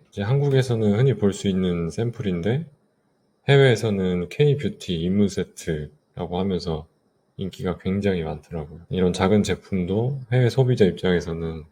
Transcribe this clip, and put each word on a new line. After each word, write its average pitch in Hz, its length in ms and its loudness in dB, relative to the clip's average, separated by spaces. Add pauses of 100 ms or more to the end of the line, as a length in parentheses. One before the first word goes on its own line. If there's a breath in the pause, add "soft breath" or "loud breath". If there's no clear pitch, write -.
이제 101 140 -6
한국에서는 123 720 2
흔히 131 160 4
볼 101 180 2
수 - 160 -4
있는 87 440 0
샘플인데 104 720 -2 (840)
해외에서는 104 800 4
K뷰티 101 720 -2
입문 98 260 2
세트라고 87 1120 -6
하면서 90 500 -4 (500)
인기가 92 420 -6
굉장히 95 420 -2
많더라고요. 78 680 -10
이런 90 240 0
작은 98 280 4
제품도 98 800 -2 (120)
해외 127 160 4
소비자 123 380 2
입장에서는 82 880 -2